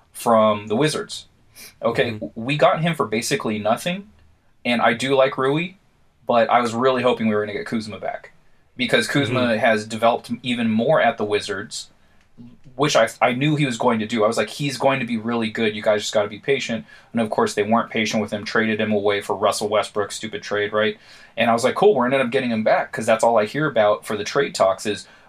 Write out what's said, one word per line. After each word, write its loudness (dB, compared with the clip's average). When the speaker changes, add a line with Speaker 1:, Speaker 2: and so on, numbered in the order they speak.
Speaker 1:
from 2
the -2
Wizards. -2
Okay, 0
Speaker 2:
Mm-hmm. -10
Speaker 1:
w-, -12
we -4
got 2
him 0
for -2
basically -2
nothing, -2
and 0
I 4
do -2
like 2
Rui, 0
but 2
I 4
was -2
really 2
hoping 2
we 2
were 0
gonna -6
get -8
Kuzma -8
back -10
because 0
Kuzma 0
Speaker 2:
Mm-hmm. 2
Speaker 1:
has 2
developed 0
even -2
more 2
at 2
the -4
Wizards, -6
which 2
I, 4
I 2
knew 0
he 2
was -2
going 2
to -4
do. 0
I 6
was -2
like, 0
"He's -6
going 2
to -6
be -4
really -2
good. -2
You -10
guys 2
just -6
gotta 0
be -14
patient." -4
And 0
of -2
course, 0
they 0
weren't 0
patient -2
with -8
him, -6
traded 0
him -2
away 2
for -4
Russell 0
Westbrook, -2
stupid -10
trade, -4
right? 0
And 0
I 4
was 0
like, 2
"Cool, 6
we're 2
gonna 2
end 0
up -6
getting 0
him 0
back," 2
'cause -6
that's 2
all 4
I 4
hear -2
about 2
for -4
the -6
trade -2
talks 2
is, -6